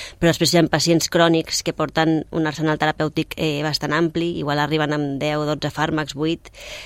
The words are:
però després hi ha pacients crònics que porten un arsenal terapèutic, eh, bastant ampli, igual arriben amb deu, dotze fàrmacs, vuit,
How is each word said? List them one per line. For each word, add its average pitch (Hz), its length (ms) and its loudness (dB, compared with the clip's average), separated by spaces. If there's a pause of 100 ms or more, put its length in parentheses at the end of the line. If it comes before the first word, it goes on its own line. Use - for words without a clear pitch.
(200)
però 170 100 4
després 160 240 2
hi 175 40 8
ha 165 100 8
pacients 165 420 2
crònics 165 540 2
que 170 100 -4
porten 160 580 0
un 160 140 -2
arsenal 156 320 -2
terapèutic, 156 600 -2
eh, 151 260 -2
bastant 151 300 -2
ampli, 170 440 0
igual 147 220 -2
arriben 147 340 0
amb 143 260 -2
deu, 151 260 -2
dotze 147 260 -2
fàrmacs, 156 420 -2
vuit, 160 380 -4 (340)